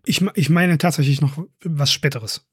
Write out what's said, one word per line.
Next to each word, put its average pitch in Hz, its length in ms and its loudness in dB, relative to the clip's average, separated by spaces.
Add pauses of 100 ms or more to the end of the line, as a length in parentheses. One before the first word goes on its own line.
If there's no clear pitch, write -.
Ich - 160 0
me-, 190 140 0
ich 151 160 2
meine 175 260 4
tatsächlich 143 440 0
noch 139 180 0 (240)
was 147 300 -2
Späteres, - 600 -6